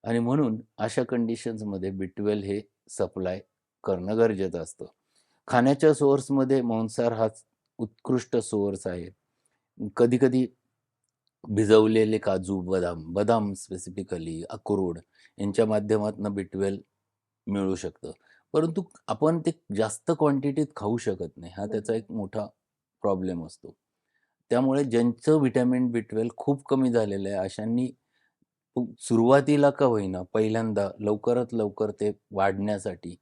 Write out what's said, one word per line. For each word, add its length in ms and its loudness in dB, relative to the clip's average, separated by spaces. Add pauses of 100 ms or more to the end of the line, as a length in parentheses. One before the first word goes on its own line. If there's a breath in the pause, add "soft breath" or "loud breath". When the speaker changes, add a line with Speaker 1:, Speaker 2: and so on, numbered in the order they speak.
Speaker 1:
आणि 140 0
म्हणून 420 0 (180)
अशा 260 -2
कंडिशन्समध्ये 840 -4
बी 160 -6
ट्वेल्व 400 -2
हे 160 -4 (260)
सप्लाय 520 -4 (440)
करणं 340 -2
गरजेचं 440 0
असतं. 240 -14 (640)
खाण्याच्या 460 4
सोर्समध्ये 680 2
मांसाहार 500 -2
हाच 320 -2 (340)
उत्कृष्ट 580 -4
सोर्स 500 -2
आहे. 240 -8 (880)
कधी-कधी 500 4 (1000)
भिजवलेले 680 6
काजू, 420 -2
बदाम, 540 -4
बदाम 380 2
specifically, 1000 -10
अक्रोड 480 -2 (400 soft breath)
यांच्या 280 0
माध्यमातनं 680 0
बी 80 -4
ट्वेल्व 380 -4 (720)
मिळू 220 0
शकतं. 380 -10 (400 soft breath)
परंतु 300 0 (260)
आपण 320 2
ते 100 0 (260)
जास्त 420 -2
क्वांटिटीत 480 2 (100)
खाऊ 200 -2
शकत 400 -6
नाही, 200 -16
हा 100 -8
त्याचा 260 -4
Speaker 2:
बरोबर. 120 -2
Speaker 1:
एक 80 -16
मोठा 340 -6 (560)
प्रॉब्लेम 440 -2
असतो. 300 -20 (760)
त्यामुळे 340 2
ज्यांचं 540 2
व्हिटॅमिन 520 2
बी 100 0
ट्वेल्व 360 -4
खूप 280 -2
कमी 280 2
झालेलं 360 0
आहे, 100 -4
अशांनी 520 -4 (840)
पु-, 120 -2 (120)
सुरुवातीला 720 4
का 160 0
होईना, 360 0
पहिल्यांदा 680 0 (100)
लवकरात 520 0
लवकर 380 -2
ते 220 -4 (180)
वाढण्यासाठी 920 -2